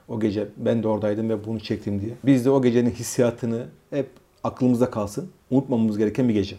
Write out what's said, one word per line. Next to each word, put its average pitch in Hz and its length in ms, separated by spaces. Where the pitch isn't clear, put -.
o 117 120
gece. 104 360
"Ben 117 260
de 110 60
oradaydım 107 400
ve 107 180
bunu 110 140
çektim." 101 400
diye. 107 120
Biz 127 200
de 135 60
o 135 120
gecenin 120 280
hissiyatını 117 720
hep 139 180
aklımızda 123 460
kalsın. 113 380
Unutmamamız 117 480
gereken 110 300
bir 113 60
gece. 98 240